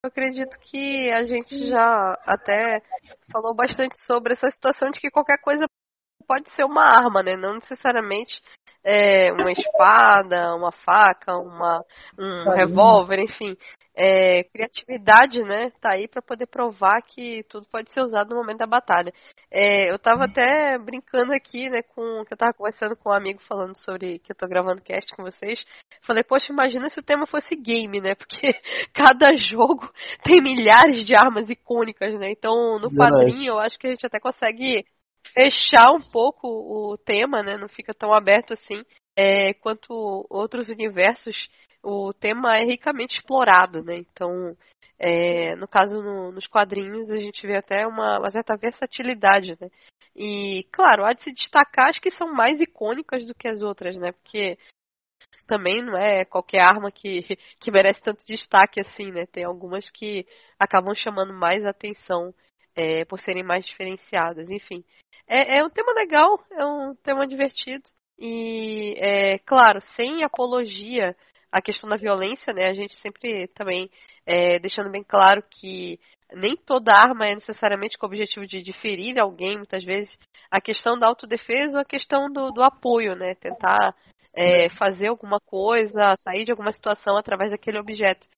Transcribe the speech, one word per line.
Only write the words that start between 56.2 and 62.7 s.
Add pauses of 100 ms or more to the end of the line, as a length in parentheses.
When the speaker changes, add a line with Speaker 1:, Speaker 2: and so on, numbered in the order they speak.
Speaker 1:
qualquer
arma
que,
<laughs>
que
merece
tanto
destaque
assim,
né?
Tem
algumas
que (320)
acabam
chamando
mais
atenção, (420)